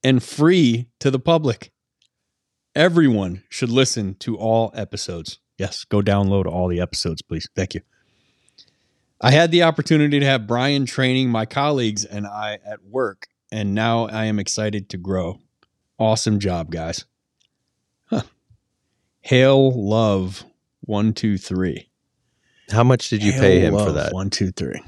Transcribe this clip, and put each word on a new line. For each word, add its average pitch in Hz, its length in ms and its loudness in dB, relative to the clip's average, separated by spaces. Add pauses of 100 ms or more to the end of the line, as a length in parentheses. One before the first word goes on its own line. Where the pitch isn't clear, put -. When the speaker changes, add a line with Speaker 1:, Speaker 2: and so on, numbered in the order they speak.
Speaker 1:
and 131 200 2
free 147 640 2 (120)
to 139 100 0
the 131 80 -2
public. 156 520 -2 (1040)
Everyone 135 720 2
should - 220 -6
listen 120 460 0
to 113 200 -8
all 113 380 0
episodes." 95 640 -10 (200)
Yes, - 260 -8
go 104 180 0
download 98 440 0
all 90 220 -2
the 87 120 -2
episodes, 87 420 -6
please. - 320 -10
Thank 95 200 -6
you. 95 80 -10 (1400)
"I 120 100 4
had 165 220 6
the 175 100 4
opportunity 151 560 2
to 139 80 2
have 127 220 0
Brian 135 380 0
training 127 440 0
my 110 160 -2
colleagues 123 580 -2
and 104 220 -10
I 107 380 -10
at 104 200 -14
work, 104 440 -6 (240)
and 104 220 -2
now 113 320 0
I 110 180 -4
am 107 140 -2
excited 104 520 -6
to - 60 -10
grow. 92 420 -4 (600)
Awesome 110 420 0
job, 87 320 -4
guys." 82 320 -8 (1000)
Huh. - 160 -4 (1000)
Hail 135 500 4
Love 104 760 0 (360)
one 107 320 -2
two 104 260 -2
three. 92 500 -6 (840)
Speaker 2:
How 110 120 4
much 123 280 4
did 104 120 0
you 104 100 4
Speaker 1:
Hail 135 100 -2
Speaker 2:
pay 95 180 8
him 87 140 2
Speaker 1:
Love 104 140 2
Speaker 2:
for 80 40 -2
that? 73 200 -2
Speaker 1:
one 95 180 -4
two 95 200 -2
three. - 380 -10